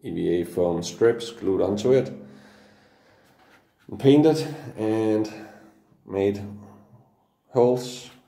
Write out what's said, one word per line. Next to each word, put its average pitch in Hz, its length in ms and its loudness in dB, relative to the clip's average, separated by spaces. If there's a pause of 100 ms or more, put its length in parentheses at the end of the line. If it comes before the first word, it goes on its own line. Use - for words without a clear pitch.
E - 80 -10
V 85 300 0
A 85 40 -2
foam 87 380 -2
strips - 480 0
glued 95 300 -2
onto 101 320 0
it, 131 180 2 (1800)
and 104 80 -12
painted 147 480 6 (320)
and 110 520 0 (760)
made 98 340 0 (1080)
holes 127 600 0 (180)